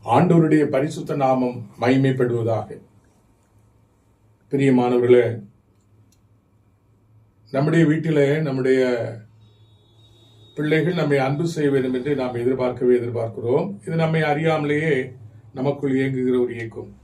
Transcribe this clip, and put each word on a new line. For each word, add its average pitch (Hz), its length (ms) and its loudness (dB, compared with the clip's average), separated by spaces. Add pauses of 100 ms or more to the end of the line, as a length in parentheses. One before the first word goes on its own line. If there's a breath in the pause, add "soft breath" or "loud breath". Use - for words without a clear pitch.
ஆண்டவருடைய 156 580 4
பரிசுத்த 147 500 -4
நாமம் 127 420 0 (240)
மகிமைப்படுவதாக. 120 840 0 (1800)
பிரியமானவர்களே, 123 760 4 (2250)
நம்முடைய 160 340 2
வீட்டிலே 147 420 2 (140)
நம்முடைய 131 380 0 (1800)
பிள்ளைகள் 156 460 0
நம்மை 143 160 0
அன்பு 147 300 -2
செய்ய 151 220 -2
வேண்டும் 131 240 0
என்று 135 220 -2
நாம் 123 280 -4
எதிர்பார்க்கவே 123 520 0
எதிர்பார்க்கிறோம். 117 720 -2 (180)
இது 160 100 -6
நம்மை 160 260 0
அறியாமலேயே 151 760 0 (580 soft breath)
நமக்குள் 139 420 -2
இயங்குகிற 127 460 0
ஒரு 117 140 -2
இயக்கம். 113 360 -12 (120)